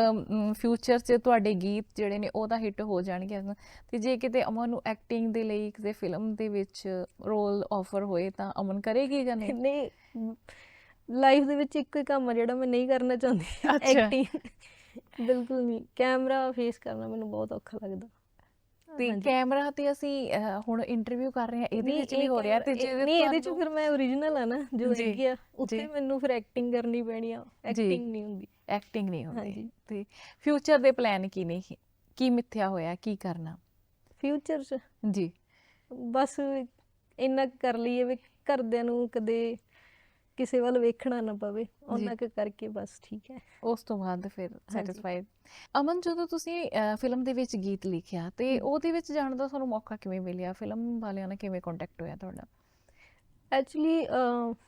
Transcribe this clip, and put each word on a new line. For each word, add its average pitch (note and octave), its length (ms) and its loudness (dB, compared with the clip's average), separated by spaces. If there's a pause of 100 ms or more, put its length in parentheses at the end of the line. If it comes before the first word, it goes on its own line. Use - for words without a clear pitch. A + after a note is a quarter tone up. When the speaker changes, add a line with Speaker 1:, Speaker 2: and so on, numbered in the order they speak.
Speaker 1:
ਅਮ, G#3+ 440 0
ਫਿਊਚਰ A#3 460 2
'ਚ B3 140 2 (100)
ਤੁਹਾਡੇ G#3+ 300 6
ਗੀਤ G3+ 320 0 (100)
ਜਿਹੜੇ G#3 220 0
ਨੇ G#3 180 -2
ਉਹ G#3+ 120 0
ਤਾਂ A3+ 120 0
ਹਿੱਟ G#3 220 -2
ਹੋ G3+ 200 0
ਜਾਣਗੇ, F#3+ 340 -4 (560)
ਤੇ A#3+ 60 -2
ਜੇ B3 200 0
ਕਿਤੇ B3 260 2
ਅਮਨ A#3 260 -2
ਨੂੰ A#3 160 -4
ਐਕਟਿੰਗ A3+ 480 -2
ਦੇ A3+ 100 0
ਲਈ G#3+ 280 -2
ਕਿਸੇ G#3 200 -4
ਫਿਲਮ G#3 440 -4
ਦੇ A3 120 -2
ਵਿੱਚ G3 580 -4 (200)
ਰੋਲ G#3 480 0
ਆਫਰ G3 300 -2
ਹੋਏ F#3+ 260 0
ਤਾਂ G3 320 -6
ਅਮਨ G3 200 -2
ਕਰੇਗੀ C4 420 2
ਜਾਂ B3 120 0
ਨਹੀਂ? G#3+ 180 -2
Speaker 2:
ਨਹੀਂ, C4+ 360 0 (1200)
ਲਾਈਫ C4+ 340 8
ਦੇ C#4+ 120 2
ਵਿੱਚ C#4+ 200 0
ਇੱਕੋ D4 240 -2
ਹੀ C#4+ 40 -2
ਕੰਮ C4 260 0
ਆ A#3 40 0
ਜਿਹੜਾ A#3 220 2
ਮੈਂ B3+ 120 0
ਨਹੀਂ B3 200 2
ਕਰਨਾ B3+ 280 4
ਚਾਹੁੰਦੀ, B3 600 2
Speaker 1:
ਅੱਛਾ। C4+ 240 6
Speaker 2:
ਐਕਟਿੰਗ। A3 260 4 (960)
ਬਿਲਕੁਲ B3 420 2
ਨਹੀਂ, A#3 180 0 (140)
ਕੈਮਰਾ C4 560 2
ਫੇਸ A#3+ 260 -2
ਕਰਨਾ A3+ 300 -8
ਮੈਨੂੰ A3 240 -6
ਬਹੁਤ A3 200 -4
ਔਖਾ A3 320 -10
ਲੱਗਦਾ। G3 240 -8 (880)
Speaker 1:
ਤੇ B3 120 0
Speaker 2:
ਹਾਂਜੀ। G3+ 120 -2
Speaker 1:
ਕੈਮਰਾ C4+ 500 2
ਤੇ C#4+ 200 0
ਅਸੀਂ, C#4 420 -2
ਅਹ, G#3 340 -2
ਹੁਣ A3+ 140 0
ਇੰਟਰਵਿਊ A#3+ 500 -2
ਕਰ A#3 180 -2
ਰਹੇ A#3 100 -4
ਹਾਂ, A#3+ 140 0
ਇਹਦੇ A#3 160 0
Speaker 2:
ਨਹੀਂ, D4 100 2
Speaker 1:
ਵਿੱਚ C4+ 160 -2
ਵੀ C4+ 40 2
Speaker 2:
ਇਹ C#4 100 2
Speaker 1:
ਹੋ A#3+ 140 2
ਰਿਹਾ, G#3+ 160 4
ਤੇ C4+ 160 0
Speaker 2:
ਕੈਮਰਾ, C4 240 0
Speaker 1:
ਜੇ C#4 60 2
Speaker 2:
ਨਹੀਂ, D#4+ 180 6
ਇਹਦੇ D4+ 160 4
'ਚ - 40 -4
Speaker 1:
ਤੁਹਾਨੂੰ E4+ 200 -2
Speaker 2:
ਫਿਰ D#4 100 -2
ਮੈਂ D4+ 160 2
origignal C#4+ 480 2
ਆ B3 80 0
ਨਾ, C4 280 -2
ਜੋ A#3+ 200 2
Speaker 1:
ਜੀ, A#3 120 0
Speaker 2:
ਹੈਗੀ A3 200 0
ਆ, B3+ 100 2 (200)
ਉੱਥੇ A3 240 -2
Speaker 1:
ਜੀ। D4+ 80 -6
Speaker 2:
ਮੈਨੂੰ C#4 320 -2
ਫਿਰ B3+ 120 2
ਐਕਟਿੰਗ A#3+ 420 -2
ਕਰਨੀ A#3 280 0
ਪੈਣੀ A3+ 300 -4
ਆ, A3+ 140 -10
Speaker 1:
ਜੀ। - 240 -12
Speaker 2:
ਐਕਟਿੰਗ A3+ 420 2
ਨਹੀਂ G#3+ 120 -6
ਹੁੰਦੀ। G3+ 240 -8 (220)
Speaker 1:
ਐਕਟਿੰਗ G3+ 400 -2
ਨਹੀਂ D#3 160 -4
ਹੁੰਦੀ। A3+ 140 -8
Speaker 2:
ਹਾਂਜੀ। G#3 300 -8 (180)
Speaker 1:
ਤੇ G#3 180 -8 (340)
ਫਿਊਚਰ D4 380 4
ਦੇ C4 140 8
ਪਲਾਨ G3+ 360 2
ਕੀ F#3+ 180 -4
ਨੇ? F3 160 -4 (540)
ਕੀ B3+ 140 2
ਮਿੱਥਿਆ A3 400 0
ਹੋਇਆ, F3 260 -2
ਕੀ G#3 200 -4
ਕਰਨਾ? E3+ 420 -6 (640)
Speaker 2:
ਫਿਊਚਰ D4 440 -2
'ਚ? C4 140 -6 (340)
Speaker 1:
ਜੀ। F#3 200 0 (600)
Speaker 2:
ਬਸ B3+ 460 -2 (800)
ਇੰਨਾ C4+ 260 2
ਕੁ C4 140 -10
ਕਰ A#3+ 180 0
ਲਈਏ A#3+ 260 0
ਵੀ B3 120 0
ਘਰਦਿਆਂ A#3 680 -2
ਨੂੰ A#3+ 260 0
ਕਦੇ A#3 480 0 (800)
ਕਿਸੇ B3+ 220 2
ਵੱਲ B3 200 4
ਵੇਖਣਾ A#3 420 2
ਨਾ A3 120 -2
ਪਵੇ, G#3 300 -4
Speaker 1:
ਜੀ। G#3+ 60 -8 (140)
Speaker 2:
ਉਹਨਾਂ A3+ 320 -2
ਕੁ A#3 120 -4
ਕਰਕੇ G#3+ 400 -4
ਬਸ G3+ 220 -8 (140)
ਠੀਕ G#3+ 280 -14
ਹੈ। C4 80 -16 (240)
Speaker 1:
ਉਸ A3+ 200 0
ਤੋਂ G#3+ 140 -4
ਬਾਅਦ F#3 300 -4
ਫਿਰ F#3 240 -8
Speaker 2:
ਹਾਂਜੀ। - 220 -16
Speaker 1:
ਸੈਟੀਸਫਾਈਡ। G3 520 -6 (540)
ਅਮਨ, E4+ 220 0
ਜਦੋਂ E4+ 260 -2
ਤੁਸੀਂ, E4+ 440 -4
ਅਹ, G#3+ 240 0
ਫਿਲਮ B3+ 280 -2
ਦੇ C4 100 -2
ਵਿੱਚ B3 220 -2
ਗੀਤ F#3+ 300 -4
ਲਿਖਿਆ, F3 520 -4
ਤੇ B3+ 220 0
Speaker 2:
ਹਮ। - 60 -4
Speaker 1:
ਉਹਦੇ D4+ 260 0
ਵਿੱਚ E4 200 -4
ਜਾਣ C#4 240 -2
ਦਾ C4+ 120 -2
ਤੁਹਾਨੂੰ C4+ 200 -4
ਮੌਕਾ A3 280 -4
ਕਿਵੇਂ F#3+ 260 -6
ਮਿਲਿਆ? F3+ 320 -6
ਫਿਲਮ A3+ 460 -6
ਵਾਲਿਆਂ G3 280 -6
ਨਾਲ G3 100 -8
ਕਿਵੇਂ F#3+ 240 -6
ਕੰਟੈਕਟ E3+ 400 -8
ਹੋਇਆ E3 140 -8
ਤੁਹਾਡਾ? - 280 -12 (1160)
Speaker 2:
Actually, D#4 460 2
ਅਹ, A#3+ 480 2 (140)